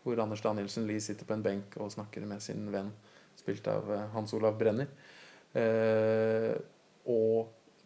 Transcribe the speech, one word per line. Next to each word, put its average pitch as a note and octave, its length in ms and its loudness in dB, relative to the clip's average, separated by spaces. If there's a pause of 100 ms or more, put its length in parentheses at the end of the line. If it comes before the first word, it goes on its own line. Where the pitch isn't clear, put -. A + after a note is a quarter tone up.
hvor A#2+ 160 0
Anders G#2+ 200 -2
Danielsen G#2+ 460 -2
Lie G#2+ 120 -2
sitter G#2 260 -6
på - 80 -6
en G#2+ 100 -2
benk G2+ 340 -2
og G#2 140 -6
snakker G#2 340 -10
med G2+ 160 -8
sin G#2 300 -6
venn, G2+ 200 -4 (440)
spilt G#2+ 320 -6
av, G#2+ 240 -2
eh, G#2 220 -2
Hans G#2+ 200 -4
Olav A2 240 2
Brenner. A2+ 300 2 (680)
Eh, A2 1000 4 (560)
og A2+ 380 4 (380)